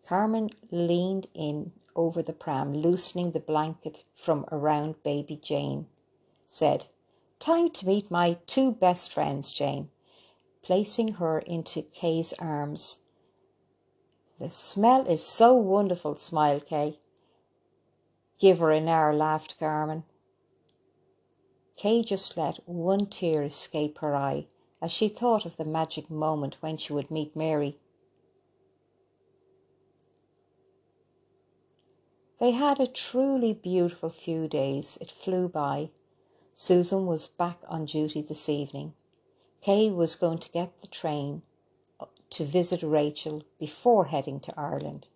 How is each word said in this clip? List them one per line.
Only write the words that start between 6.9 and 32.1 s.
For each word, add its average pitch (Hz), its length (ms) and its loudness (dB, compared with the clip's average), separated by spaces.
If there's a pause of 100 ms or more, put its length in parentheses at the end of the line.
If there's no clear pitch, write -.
"Time 339 320 2
to - 160 -6
meet 202 240 0
my 175 340 2
two 262 260 2
best 180 420 2
friends, 143 400 -2
Jane," 143 360 -4 (720)
placing 208 520 0
her 160 260 -2
into 165 440 -6
Kay's 165 500 -2
arms. 147 680 -4 (1400)
"The 180 100 -8
smell 240 580 4
is 165 160 2
so 240 300 8
wonderful," 190 640 2
smiled 151 500 0
Kay. 151 340 -4 (1400)
"Give 185 200 8
her 156 120 4
an 160 180 2
hour," 156 240 4
laughed 156 440 0
Carmen. 156 460 -4 (1700)
Kay 226 280 2
just - 320 0
let 160 320 -4
one 180 380 0
tear 160 380 0
escape 151 560 -2
her 147 160 -2
eye 139 320 -2 (340)
as 170 100 -4
she 220 160 0
thought 214 380 0
of 165 120 -12
the 156 80 -6
magic 156 440 -4
moment 151 520 -2
when 160 160 -6
she - 160 -8
would 139 180 -4
meet 151 240 -4
Mary. 151 420 -2 (4000)